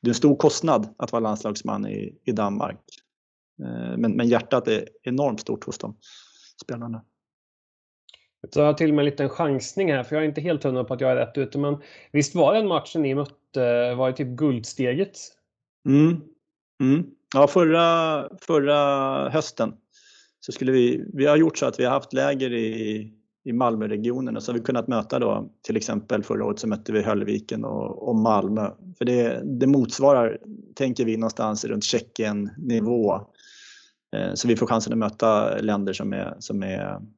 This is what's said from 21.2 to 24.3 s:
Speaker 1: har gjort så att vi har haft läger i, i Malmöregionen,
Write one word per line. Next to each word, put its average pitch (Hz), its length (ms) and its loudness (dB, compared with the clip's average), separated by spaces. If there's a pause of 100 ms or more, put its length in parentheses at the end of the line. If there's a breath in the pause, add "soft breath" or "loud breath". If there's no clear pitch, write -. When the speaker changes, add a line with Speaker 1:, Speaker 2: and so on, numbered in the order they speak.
Speaker 1:
har 147 120 6
gjort 160 200 4
så 143 80 -2
att 123 140 -4
vi 127 60 2
har 123 60 2
haft 139 220 -2
läger 131 400 0
i, 110 600 -4 (320)
i 127 80 -4
Malmöregionen, 117 840 -2